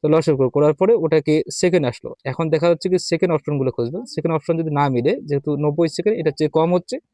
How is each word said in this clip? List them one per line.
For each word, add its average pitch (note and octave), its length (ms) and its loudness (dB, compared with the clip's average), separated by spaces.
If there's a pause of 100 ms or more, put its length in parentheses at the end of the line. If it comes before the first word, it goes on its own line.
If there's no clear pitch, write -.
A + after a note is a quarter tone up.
তো - 40 -4
লসাগু D3 420 2
করার D3+ 240 2
পরে F#3+ 200 2
ওটাকে D#3 580 2
সেকেন্ড F3 360 0
আসলো। - 220 -8 (140)
এখন D#3 260 -4
দেখা D#3+ 200 2
যাচ্ছে E3+ 200 0
কি F#3 100 2
সেকেন্ড F3 340 -2
অপশনগুলো D3 380 -2
খুঁজবেন। C3 340 -6
সেকেন্ড E3 300 -4
অপশন E3 220 -2
যদি D#3+ 140 -4
না C#3+ 180 0
মিলে, B2+ 220 0 (140)
যেহেতু C#3+ 300 -4
নব্বই D3+ 340 0
সেকেন্ড, G#3 300 -2
এটা D#3 120 0
চেয়ে D3+ 180 -2
কম D#3+ 240 2
হচ্ছে F3+ 220 -2 (180)